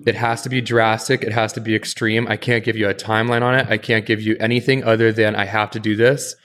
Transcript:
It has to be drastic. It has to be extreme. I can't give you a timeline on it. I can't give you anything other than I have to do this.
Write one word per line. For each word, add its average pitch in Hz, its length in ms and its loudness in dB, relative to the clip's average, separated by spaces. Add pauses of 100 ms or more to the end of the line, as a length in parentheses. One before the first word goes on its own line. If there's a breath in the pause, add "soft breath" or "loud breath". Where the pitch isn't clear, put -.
It 113 80 2
has 117 280 -4
to 131 60 -8
be 127 120 -2
drastic. 113 640 0
It 107 100 -4
has 110 220 0
to 120 60 -8
be 110 140 -2
extreme. 113 540 -2
I 104 80 -2
can't 117 280 0
give 110 120 -2
you 107 120 0
a 98 60 0
timeline 117 480 0
on 123 120 2
it. 131 140 2
I 110 80 2
can't 110 300 0
give 110 140 0
you 107 200 0
anything 123 420 0
other 113 300 4
than 107 220 2
I 104 100 0
have 104 280 -2
to 113 80 -8
do 107 140 0
this. 123 400 2 (100)